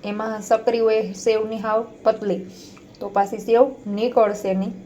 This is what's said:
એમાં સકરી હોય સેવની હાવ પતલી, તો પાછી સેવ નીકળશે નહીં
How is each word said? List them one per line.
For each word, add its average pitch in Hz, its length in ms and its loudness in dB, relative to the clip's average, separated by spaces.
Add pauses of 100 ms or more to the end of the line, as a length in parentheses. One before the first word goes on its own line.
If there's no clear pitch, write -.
એમાં 214 380 -6
સકરી 226 380 0
હોય 220 340 2
સેવની 220 460 0
હાવ 220 200 0 (240)
પતલી, 214 380 0 (580)
તો 202 100 -10
પાછી 196 280 0
સેવ 240 340 4 (160)
નીકળશે 202 680 0
નહીં 190 200 -2 (120)